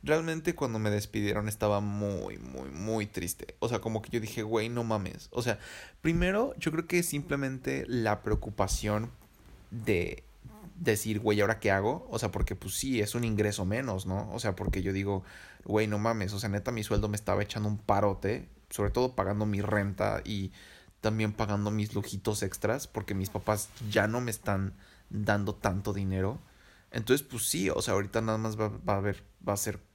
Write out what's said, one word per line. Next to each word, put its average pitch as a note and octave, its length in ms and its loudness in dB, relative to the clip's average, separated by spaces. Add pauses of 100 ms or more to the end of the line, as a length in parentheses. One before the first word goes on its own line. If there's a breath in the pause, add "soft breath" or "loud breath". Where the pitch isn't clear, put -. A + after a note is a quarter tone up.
Realmente D#3+ 500 0
cuando A#2 260 -2
me G#2+ 120 2
despidieron G#2 560 0
estaba G#2 320 2
muy, G2+ 580 -2
muy, C2 320 -10
muy G#2 380 -2
triste, - 520 -8
o A#2 100 0
sea, A#2 100 0
como A2 220 -2
que - 100 -14
yo A#2 80 -2
dije, A2 240 -4
"Güey, A2 260 0
no A#2+ 140 -2
mames", G#2 480 -4
o B2 100 -2
sea, A2+ 180 0 (420 loud breath)
primero, F3+ 560 2
yo D#3+ 140 0
creo E3 160 -2
que F3 160 2
simplemente C3+ 840 -2
la A2 340 2
preocupación G#2+ 920 0 (600)
de G#2 520 0 (560)
decir, G#2+ 400 2
"Güey, G#2 220 4
¿ahora A2 180 4
qué G2+ 120 4
hago?". G#2+ 400 2
O A2 80 -2
sea, G#2 120 0
porque, G2+ 240 0
pues, G2 200 -8
sí, B2+ 260 0
es G#2 140 -2
un A#2+ 80 0
ingreso G#2 420 2
menos, G#2 400 -2
¿no? G2+ 260 -4
O A#2 80 -6
sea, G2+ 160 0
porque F#2 260 0
yo G2 120 0
digo, G2 300 0 (420 loud breath)
"Güey, G#2+ 220 4
no G#2 120 0
mames, G#2+ 340 2
o G2 60 -4
sea, G#2 100 -4
neta, G2+ 220 -2
mi A2 120 -2
sueldo G#2 260 2
me G#2 60 -2
estaba G2 280 0
echando G#2 260 -2
un G#2 80 -2
parote, G2+ 720 2 (200)
sobre G#2 220 0
todo B2 240 2
pagando G#2 300 2
mi G2+ 160 2
renta G2+ 640 0
y G2 260 -4 (500 loud breath)
también A2 320 2
pagando G#2 380 0
mis G#2 220 0
lujitos G#2 500 -2
extras, G#2+ 440 0
porque G2+ 280 -4
mis F#2+ 140 -2
papás G#2 400 0 (200)
ya G#2+ 180 6
no A#2+ 140 0
me A#2+ 100 -2
están G2 420 0 (360 loud breath)
dando G#2 460 0
tanto G2+ 380 0
dinero". F#2+ 460 0 (520 loud breath)
Entonces, A#2+ 360 2
pues, - 200 -4
sí, G2 220 0
o - 120 0
sea, A2 140 0
ahorita G#2 260 2
nada A2 160 0
más A2 220 -2
va, G#2+ 100 2
va G#2+ 260 0
a - 20 2
haber, G2 260 0 (240)
va G2+ 60 2
a G2+ 40 2
ser G2 220 -2 (160)